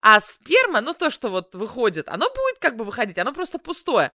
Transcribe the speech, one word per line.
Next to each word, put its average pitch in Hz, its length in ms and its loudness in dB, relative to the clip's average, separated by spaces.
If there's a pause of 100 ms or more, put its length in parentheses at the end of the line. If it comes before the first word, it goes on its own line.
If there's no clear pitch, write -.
А 214 200 8
сперма, 381 600 0
ну, 285 140 -6
то, 330 160 -2
что - 180 -8
вот 185 280 -4
выходит, 208 520 -2
оно 247 200 -2
будет 523 320 -4
как 269 160 0
бы 226 80 -8
выходить, 202 340 -6
оно 220 140 -2
просто 339 260 -8
пустое. - 580 0